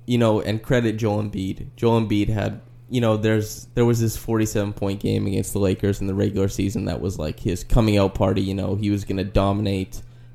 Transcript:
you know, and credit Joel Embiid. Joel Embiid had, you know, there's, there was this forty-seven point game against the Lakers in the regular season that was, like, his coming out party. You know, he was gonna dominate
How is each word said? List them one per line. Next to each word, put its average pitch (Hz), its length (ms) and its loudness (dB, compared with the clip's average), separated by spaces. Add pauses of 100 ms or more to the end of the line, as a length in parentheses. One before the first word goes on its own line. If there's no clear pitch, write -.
you 120 120 2
know, 110 240 4
and 110 200 -2
credit 117 360 0
Joel 104 260 0
Embiid. 101 440 -6 (100)
Joel 113 240 4
Embiid 104 260 2
had, 107 320 -2 (300)
you 123 100 -2
know, 113 160 4
there's, 107 600 0
there 120 100 4
was 117 160 4
this 113 160 0
forty-seven 110 560 -2
point 98 260 -4
game 104 260 0
against 101 280 -2
the 104 60 -2
Lakers 98 420 0
in 98 60 -4
the 98 60 -4
regular 98 360 0
season 98 360 -2
that 85 140 -4
was, 87 180 -4
like, 76 220 -6
his 87 240 -4
coming 110 340 4
out 98 160 4
party. 98 280 2
You 95 120 -2
know, 98 220 -2
he 104 140 -2
was 101 160 -2
gonna 95 180 -4
dominate 98 800 0 (340)